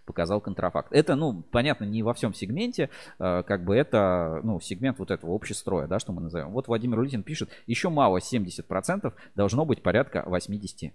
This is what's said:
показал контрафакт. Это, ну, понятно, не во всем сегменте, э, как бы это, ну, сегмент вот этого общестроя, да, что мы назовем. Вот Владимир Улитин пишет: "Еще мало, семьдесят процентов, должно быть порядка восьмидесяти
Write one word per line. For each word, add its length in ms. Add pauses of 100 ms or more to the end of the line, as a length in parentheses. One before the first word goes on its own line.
показал 340
контрафакт. 540
Это, 220
ну, 340
понятно, 360
не 180
во 100
всем 220
сегменте, 540 (300)
э, 240
как 200
бы 120
это, 680
ну, 160
сегмент 400
вот 120
этого 220
общестроя, 540
да, 100
что 140
мы 100
назовем. 300
Вот 160
Владимир 320
Улитин 240
пишет: 260 (180)
"Еще 220
мало, 320
семьдесят 460
процентов, 460 (220)
должно 300
быть 160
порядка 460
восьмидесяти 680